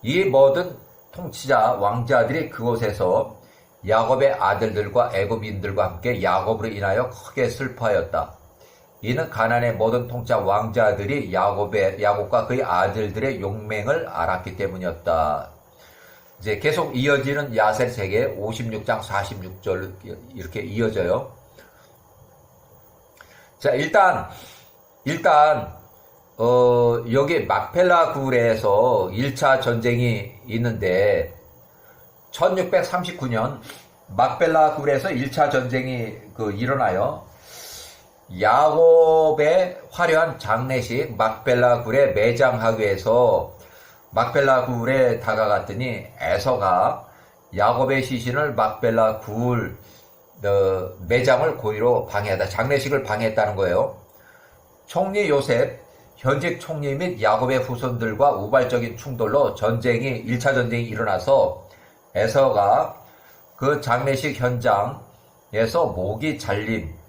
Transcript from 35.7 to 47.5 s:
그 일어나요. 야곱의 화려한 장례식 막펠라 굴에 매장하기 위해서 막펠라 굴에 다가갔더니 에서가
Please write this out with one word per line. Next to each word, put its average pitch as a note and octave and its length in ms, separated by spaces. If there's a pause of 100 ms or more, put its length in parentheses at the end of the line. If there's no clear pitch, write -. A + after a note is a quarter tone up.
그 G#2+ 180
일어나요. A#2 720 (1120)
야곱의 D#3+ 1400 (100)
화려한 E3 480
장례식 A#2+ 800
막펠라 A#2+ 680
굴에 C3 240
매장하기 A2+ 720
위해서 G#2 760 (540)
막펠라 B2+ 560
굴에 B2+ 540
다가갔더니 G#2+ 840 (120)
에서가 G2 880 (480)